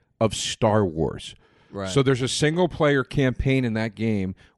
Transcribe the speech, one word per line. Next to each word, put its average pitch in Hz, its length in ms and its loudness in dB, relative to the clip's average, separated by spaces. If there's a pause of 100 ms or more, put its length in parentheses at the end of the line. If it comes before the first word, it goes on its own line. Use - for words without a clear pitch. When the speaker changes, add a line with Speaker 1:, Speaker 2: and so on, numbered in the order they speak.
(200)
Speaker 1:
of 107 140 2
Star 107 520 0
Wars. 78 500 -4 (360)
Speaker 2:
Right. 98 180 -8
Speaker 1:
So 139 120 2
there's 131 200 2
a 131 60 -2
single-player 151 760 0
campaign 135 640 0
in 113 80 -2
that 110 220 -4
game 104 400 -2 (220)